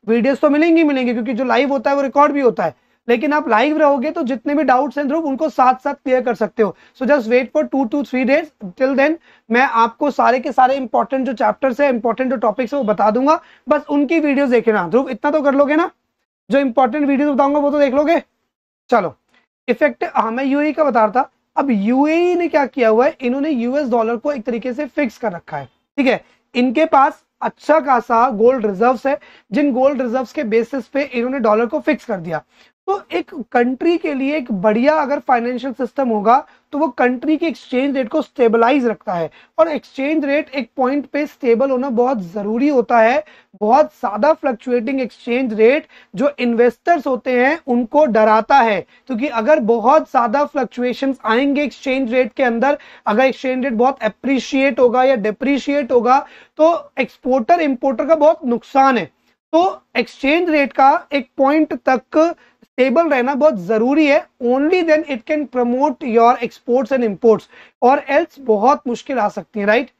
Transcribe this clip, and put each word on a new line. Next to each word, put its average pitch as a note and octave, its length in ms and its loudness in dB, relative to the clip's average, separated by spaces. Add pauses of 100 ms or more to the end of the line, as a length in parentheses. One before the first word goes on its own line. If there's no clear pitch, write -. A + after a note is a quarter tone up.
वीडियोज़ A#3 340 0
तो D4+ 100 4
मिलेंगी, E4 340 4
मिलेंगी, B3+ 280 0
क्योंकि A#3 220 -4
जो B3+ 100 -4
लाइव B3+ 280 0
होता C#4 180 -2
है C#4 60 0
वो C#4 60 -2
रिकॉर्ड C#4+ 300 2
भी C#4+ 80 -2
होता A3 240 0
है, D#3+ 100 -4 (340)
लेकिन B3 240 0
आप D4+ 160 -2
लाइव C4+ 300 2
रहोगे C#4+ 320 2
तो E4 120 -6
जितने C4+ 320 -4
भी D#4 80 0
डाउट्स C4 360 0
हैं C#4+ 100 -4
ध्रुव E4 180 -2
उनको C#4 220 -4
साथ B3+ 360 2
साथ C#4+ 100 -4
क्लियर B3+ 280 -2
कर A#3 120 -2
सकते A3 280 -4
हो। F#3+ 140 -2 (200)
So B3+ 100 -6
just A#3 240 2
wait B3 220 2
for D4+ 120 0
two C4 240 -2
to C#4+ 140 -2
three B3+ 220 -2
days, D4 220 2 (340)
till C4+ 160 0
then D4+ 200 2 (340)
मैं A#3+ 120 4
आपको A#3+ 480 0
सारे A#3 300 0
के C4+ 120 -8
सारे C4 240 2
इंपॉर्टेंट B3+ 500 -2
जो C4+ 60 -4
चैप्टर्स A#3 480 -2
हैं, C#4+ 80 2
इंपॉर्टेंट A#3+ 420 -2
जो C4+ 60 -2
टॉपिक्स A3+ 380 -2
हैं C#4+ 40 -2
वो C4 80 -2
बता G#3 240 0
दूंगा, C#4 300 2 (280)
बस C#4+ 220 0
उनकी D4 300 0
वीडियोज़ C#4+ 300 0
देखे A3+ 220 2
ना। F#3+ 160 0
ध्रुव B3+ 220 0
इतना C4 200 -4
तो D4+ 120 0
कर C4+ 120 2
लोगे C#4+ 220 2
ना, E4+ 140 0 (600)
जो C4 80 2
इंपॉर्टेंट C4+ 500 0
वीडियोज़ C#4+ 260 0
बताऊंगा C#4+ 240 2
वो C#4+ 120 0
तो D4 80 -2
देख C#4 160 2
लोगे। D4+ 260 2 (680)
चलो F#3 240 0 (540)
इफेक्टिव, C#4+ 460 -2
हाँ A3 160 0
मैं B3+ 140 -4
यूएई C#4+ 280 0
का D#4 120 0
बता A#3 200 2
रहा G#3 80 -2
था। B3 180 -2 (260)
अब C#4 140 -2
यूएई C#4+ 640 2
ने F4 140 -2
क्या - 180 0
किया A#3 220 0
हुआ A3+ 180 2
है, D#4 140 -2
इन्होंने C#4 300 -4
यूएस B3+ 380 -4
डॉलर A#3 280 -2
को D4 160 -6
एक B3+ 120 -8
तरीके A#3+ 280 -6
से C#4+ 140 -8
फिक्स C4+ 320 -6
कर G#3+ 140 -6
रखा E3 240 -14
है, C#3 120 -12 (300)
ठीक C4+ 80 0
है। A3 180 -2 (300)
इनके B3+ 320 0
पास D4 380 0 (180)
अच्छा D4+ 380 0
खासा B3 500 0
गोल्ड A3+ 360 2
रिजर्व्स A3+ 400 0
है, C#4+ 120 -2 (340)
जिन C#4+ 200 0
गोल्ड C4 300 0
रिजर्व्स B3 300 -4
के D4+ 120 -6
बेसिस A3+ 420 -2
पे C#4 180 -4
इन्होंने B3+ 340 -4
डॉलर A3 280 0
को D4 140 -4
फिक्स D4 240 -2
कर G3 160 -8
दिया। D#3+ 220 -8 (460)
तो G4 140 -4 (100)
एक E4 180 -6 (220)
कंट्री C4 460 0
के D#4+ 160 -4
लिए C4+ 220 -4
एक B3+ 160 -8
बढ़िया A3 480 0
अगर C#4+ 180 -2
फाइनेंशियल B3 540 -4
सिस्टम B3+ 360 -4
होगा A3 280 2 (360)
तो C#4+ 60 -6
वो D4+ 100 0
कंट्री C4 480 -2
के E4 100 -4
एक्सचेंज C4 500 -4
रेट B3+ 120 -4
को D#4 140 -2
स्टेबलाइज A#3 640 0
रखता G#3 260 -6
है, E3 180 -4 (280)
और E4 100 2
एक्सचेंज D4 560 -4
रेट D4 260 -2
एक C4 260 -8
पॉइंट C4+ 300 -2
पे D4 200 -4
स्टेबल C4 440 0
होना C4 200 -4
बहुत A#3+ 320 0
ज़रूरी G#3+ 460 -4
होता B3 300 2
है। A#3+ 240 2 (380)
बहुत A#3 400 2
ज़्यादा B3+ 320 0
फ्लक्चुएटिंग C4 680 -2
एक्सचेंज B3 540 -4
रेट A#3+ 320 2 (280)
जो C#4 240 0
इन्वेस्टर्स A#3+ 680 0
होते B3+ 340 -2
हैं C#4+ 260 2
उनको B3+ 400 2
डराता A3 520 4
है, A3 220 2 (260)
क्योंकि B3+ 220 -4
अगर B3 340 2
बहुत A#3 480 2
ज़्यादा B3 340 0
फ्लक्चुएशंस B3 800 -4
आएंगे C4+ 400 0
एक्सचेंज C4 480 -4
रेट B3+ 200 0
के C#4+ 100 -4
अंदर, B3 360 0 (280)
अगर A3+ 180 2
एक्सचेंज B3+ 400 -2
रेट C4+ 80 -2
बहुत A#3+ 300 0
अप्रिशिएट C4+ 760 -2
होगा B3 240 4
या C4+ 120 2
डिप्रिशिएट B3+ 760 -2
होगा B3 260 2 (380)
तो D#4 420 2
एक्सपोर्टर C4+ 640 0
इंपोर्टर C4+ 460 -2
का D#4+ 80 4
बहुत D#4 300 2
नुकसान B3+ 540 2
है। D#3+ 120 -6 (420)
तो F4 300 0 (140)
एक्सचेंज D4 540 -2
रेट C#4+ 220 0
का C#4+ 400 2
एक C#4 240 -4
पॉइंट D4+ 420 0 (100)
तक D4+ 460 0 (300)
स्टेबल C4+ 440 0
रहना C4+ 260 0
बहुत C#4+ 260 2
जरूरी A#3 460 2
है। C#4+ 140 4 (220)
Only C#4 400 0
then D#4 200 2 (120)
it A3+ 120 -10
can D4+ 200 -2
promote B3+ 680 -2
your A#3 180 4 (140)
exports B3 520 -2
and A#3+ 100 0
imports, G#3 420 0 (340)
or C4 140 6 (180)
else D#4+ 240 0
बहुत B3 480 0
मुश्किल B3 320 -6
आ G#3 100 0
सकती G3 320 -10
है, G3+ 60 -2
राइट? A#3+ 340 0